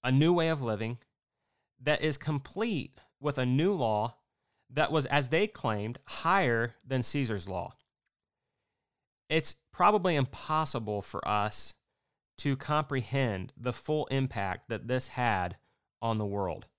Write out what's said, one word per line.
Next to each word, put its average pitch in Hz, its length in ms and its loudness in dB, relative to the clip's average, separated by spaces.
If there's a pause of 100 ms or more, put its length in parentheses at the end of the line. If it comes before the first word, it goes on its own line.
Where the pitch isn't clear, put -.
a 127 80 2
new 147 200 6
way 165 180 4
of 151 120 0
living 113 380 -2 (800)
that 147 220 0
is 151 120 2
complete 156 840 -4 (200)
with 143 200 -2
a 127 60 2
new 147 280 4
law 113 440 0 (520)
that 127 220 0
was, 147 160 2
as 135 220 2
they 175 180 4
claimed, 110 580 -4
higher 123 720 2 (100)
than 127 160 0
Caesar's 110 480 -2
law. 90 240 -6 (1600)
It's 156 260 2 (180)
probably 185 420 4
impossible 135 840 -2
for - 260 -8
us 104 460 -2 (640)
to 139 180 0
comprehend 135 1000 -2
the 123 160 -4
full 151 320 -2
impact 127 640 -2
that 110 180 -6
this 127 200 -2
had 95 500 -2 (460)
on 113 160 0
the 107 60 -2
world. 98 420 -4 (120)